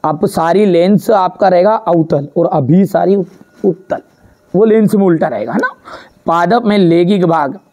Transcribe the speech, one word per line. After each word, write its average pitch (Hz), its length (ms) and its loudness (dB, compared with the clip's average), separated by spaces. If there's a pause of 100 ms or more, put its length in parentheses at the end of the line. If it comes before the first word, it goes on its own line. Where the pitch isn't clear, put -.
अपसारी 170 600 0
lens 185 460 2
आपका 190 360 0
रहेगा 185 260 2
अवतल 165 540 -2 (100)
और 170 160 0
अभिसारी 175 640 0
उत-, - 500 -10
उत्तल, - 360 -4 (520)
वो 202 120 2
lens 220 300 2
में 196 100 2
उल्टा 160 220 0
रहेगा, 117 260 -6
है 202 60 -2
ना। 508 140 -4 (520)
पादप 175 400 0
में 208 120 0
लैंगिक 175 480 2
भाग 156 340 -2 (140)